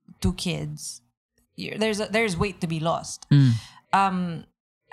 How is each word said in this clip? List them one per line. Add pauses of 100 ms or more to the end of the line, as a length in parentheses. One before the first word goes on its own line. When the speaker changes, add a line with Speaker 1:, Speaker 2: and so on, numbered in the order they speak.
(220)
Speaker 1:
two
kids, (580)
you're,
there's
a,
there's
weight
to
be
lost.
Speaker 2:
Mm. (380)
Speaker 1:
Um, (760)